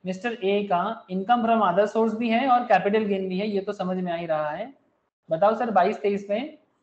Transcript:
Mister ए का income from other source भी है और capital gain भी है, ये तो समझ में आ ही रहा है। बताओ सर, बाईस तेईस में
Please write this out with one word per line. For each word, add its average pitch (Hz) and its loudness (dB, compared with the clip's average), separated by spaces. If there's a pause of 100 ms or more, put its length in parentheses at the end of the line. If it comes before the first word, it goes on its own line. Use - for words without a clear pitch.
Mister 185 -6
ए 202 0 (100)
का 175 2 (300)
income 220 0
from 226 4
other 196 4
source 226 0
भी 240 -2
है 233 2
और 240 4
capital 202 2
gain 190 -2
भी 185 -4
है, 214 -2
ये 202 -2
तो 202 -8
समझ 185 -4
में 180 -4
आ 165 -2
ही 170 -8
रहा 151 -2
है। 214 -10 (560)
बताओ 208 4
सर, 226 -4
बाईस 190 2
तेईस 202 -2
में 247 -4 (260)